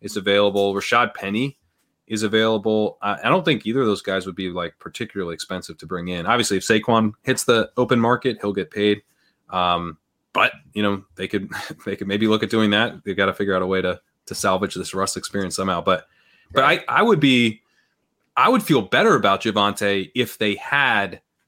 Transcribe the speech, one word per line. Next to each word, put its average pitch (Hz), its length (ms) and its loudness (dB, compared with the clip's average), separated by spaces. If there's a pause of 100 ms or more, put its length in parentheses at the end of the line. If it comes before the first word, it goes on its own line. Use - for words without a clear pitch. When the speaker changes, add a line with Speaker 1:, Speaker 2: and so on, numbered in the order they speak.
Speaker 1:
is 101 160 -10
available. 101 560 2
Rashad 117 400 0
Penny 113 440 -6 (500)
is 107 160 -4
available. 107 800 0
I, 104 220 -2
I 113 60 0
don't 175 160 2
think 135 200 0
either 120 160 -2
of 120 60 0
those 101 140 -2
guys 95 240 -4
would 92 100 -10
be, 92 140 -6
like, 87 300 -8
particularly 95 540 -10
expensive 90 440 -10
to - 80 -20
bring 87 240 -8
in. 87 160 -6
Obviously, 107 320 2
if 90 60 -2
Saquon 110 500 2 (100)
hits 127 220 -2
the 113 320 2
open 123 220 2
market, 120 420 0
he'll 104 120 -2
get 98 180 -4
paid. 104 300 0 (480)
Um, 87 480 -2 (360)
but, 98 180 2 (220)
you 104 100 -2
know, 101 200 -2 (120)
they 95 120 -6
could, 98 220 -4 (180)
<laughs> - 180 -16
they 98 100 -6
could 98 120 -8
maybe 104 200 0
look 107 160 2
at 104 60 -2
doing 110 220 2
that. 113 340 0
They've 95 120 -4
gotta 98 160 2
figure 98 220 -2
out 92 60 0
a 92 60 -2
way 95 140 0
to, 90 200 -4 (240)
to - 100 -12
salvage 95 400 -2
this 92 180 -8
Russ 95 240 -2
experience 92 380 -6
somehow. 95 260 -2
But, 90 260 0 (440)
but 131 100 2
Speaker 2:
Right. 156 260 2
Speaker 1:
I, 123 120 0
I - 40 4
would 214 160 4
be, 120 420 4 (760)
I 139 140 4
would 254 140 4
feel 135 180 4
better 160 340 2
about 98 260 2
Javonte 101 720 0
if 120 240 -4
they 104 180 -2
had 110 680 -2 (260)